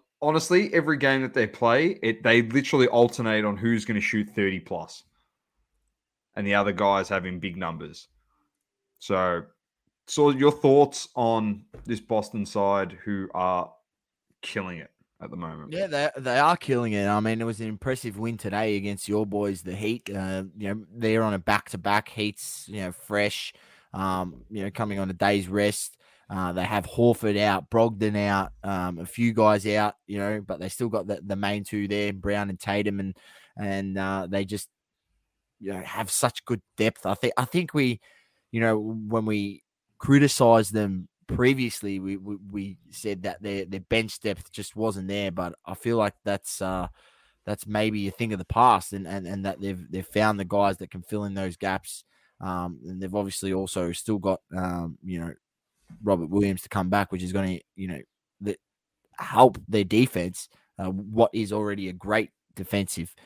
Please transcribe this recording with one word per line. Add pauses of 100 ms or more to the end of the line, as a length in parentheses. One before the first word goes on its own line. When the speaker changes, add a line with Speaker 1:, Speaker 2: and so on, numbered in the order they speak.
(220)
Speaker 1:
honestly,
every
game
that
they
play,
it,
they
literally
alternate
on
who's
gonna
shoot
thirty
plus, (1300)
and
the
other
guys
having
big
numbers. (920)
So, (640)
so
your
thoughts
on (200)
this
Boston
side
who
are (720)
killing
it (300)
at
the
moment?
Speaker 2:
Yeah,
they,
they
are
killing
it.
I
mean,
it
was
an
impressive
win
today
against
your
boys,
the
Heat.
Uh, (140)
you
know, (120)
they're
on
a
back-to-back.
Heat's,
you
know,
fresh, (400)
um,
you
know,
coming
on
a
day's
rest. (300)
Uh,
they
have
Horford
out,
Brogdon
out, (100)
um,
a
few
guys
out, (120)
you
know,
but
they
still
got
the,
the
main
two
there,
Brown
and
Tatum,
and, (400)
and,
uh,
they
just, (880)
you
know,
have
such
good (160)
depth.
I
think,
I
think
we, (500)
you
know,
when
we (360)
criticized
them (180)
previously,
we,
we, (120)
we (140)
said
that
their,
their
bench
depth
just
wasn't
there,
but (100)
I
feel
like (100)
that's,
uh, (580)
that's
maybe
a
thing
of
the
past,
and,
and,
and
that
they've,
they've
found
the
guys
that
can
fill
in
those
gaps. (340)
Um,
and
they've
obviously
also
still
got, (160)
um,
you
know, (680)
Robert
Williams
to
come
back,
which
is
gonna, (160)
you
know, (400)
the, (640)
help (100)
their
defense, (320)
uh,
what
is
already
a
great (240)
defensive (120)